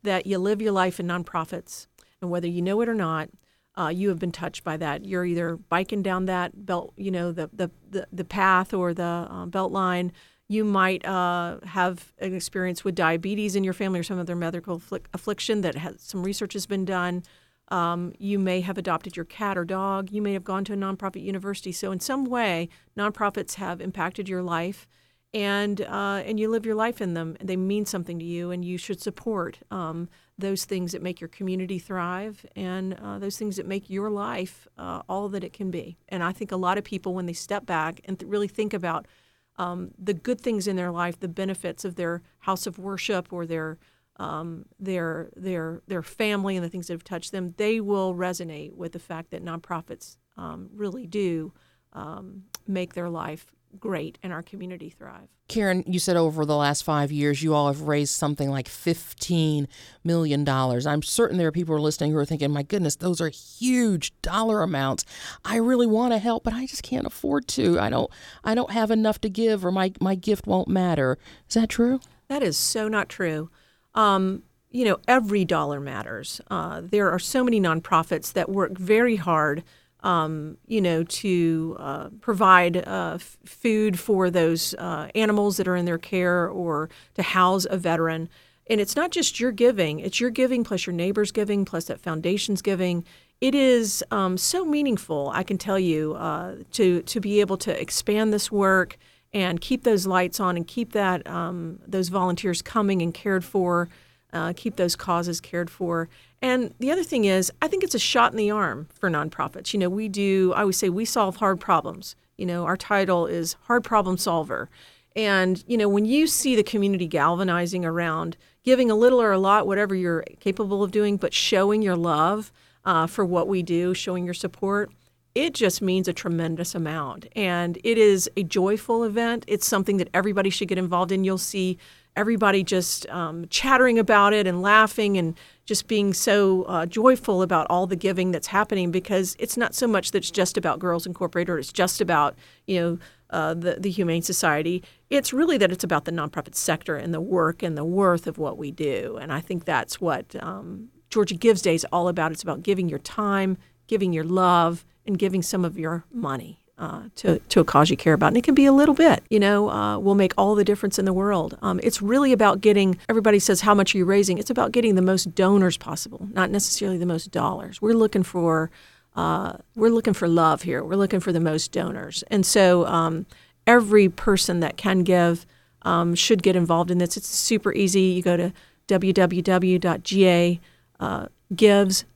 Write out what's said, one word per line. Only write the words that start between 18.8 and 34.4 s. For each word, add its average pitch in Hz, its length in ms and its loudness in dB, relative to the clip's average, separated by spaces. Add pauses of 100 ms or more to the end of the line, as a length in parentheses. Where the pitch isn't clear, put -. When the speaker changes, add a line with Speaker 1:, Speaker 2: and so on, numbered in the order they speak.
Speaker 1:
your 170 80 -8
cat 202 320 -4
or 175 80 -4
dog. 190 440 -4
You 208 120 -6
may 202 100 -2
have 190 140 -6
gone 196 180 -4
to 202 100 -8
a 202 40 -6
nonprofit 190 440 -6
university. 196 520 -8
So 190 180 -8
in 185 80 -6
some 269 240 -4
way, 214 460 -2 (280)
nonprofits 208 580 -4
have 180 260 -10
impacted 185 480 -8
your 185 120 -6
life, 175 460 -6 (460)
and, 202 480 -2
uh, 196 440 -6
and 214 140 -4
you 214 100 -2
live 226 160 -2
your 220 100 -2
life 226 260 -4
in 185 120 -4
them. 165 300 -8
They 185 140 -4
mean 196 280 -2
something 175 320 -8
to 165 60 -10
you, 170 280 -8
and 180 120 -8
you 180 140 -8
should 180 240 -10
support, 202 580 -8 (100)
um, 170 380 -8 (300)
those 196 260 -4
things 180 300 -6
that - 80 -10
make 180 180 -8
your 165 80 -14
community 185 500 -8
thrive 185 680 -8 (100)
and, 190 380 -8
uh, 202 260 -12
those 196 180 -8
things 202 200 -6
that 190 100 -10
make 196 220 -8
your 196 200 -6
life, 202 560 -8 (120)